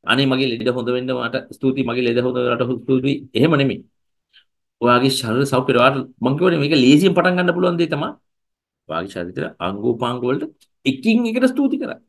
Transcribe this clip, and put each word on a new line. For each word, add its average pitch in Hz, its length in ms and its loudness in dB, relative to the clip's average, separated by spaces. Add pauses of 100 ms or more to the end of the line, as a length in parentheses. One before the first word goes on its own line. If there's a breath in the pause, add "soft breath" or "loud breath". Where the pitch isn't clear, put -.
"අනේ 131 200 0
මගේ 131 240 0
ලෙඩ 113 200 -2
හොඳ 120 200 -4
වෙන්න 127 240 -4
මට 120 220 -6 (140)
ස්තුතියි, 135 360 -2
මගේ 123 180 -2
ලෙඩ 120 160 0
හොඳ 127 180 -2
වෙනට 123 260 0 (140)
ස්තුතියි." 135 380 0 (140)
එහෙම 151 240 2
නෙමෙයි. 135 260 0 (1000 soft breath)
ඔයාගේ 123 300 4
ශරීර 120 340 -2
සෞඛ්‍යය 131 300 0
ඔයාට 131 220 4 (200)
මං 127 180 0
කියවනේ 170 240 2
මේක 147 160 0
ලේසියෙන් 147 380 6
පටන් 180 220 2
ගන්න 180 180 0
පුළුවන් 175 240 0
දේ 165 120 -2
තමයි 156 200 -6 (800)
ඔයාගේ 87 220 -8
ශරීරයේ 87 440 -8
අංග 95 260 -6
උපාංග 120 380 -2
වලට 127 240 -4 (420)
එකින් 170 400 0
එකට 240 220 0
ස්තුති 269 300 0
කරන්න. - 320 -10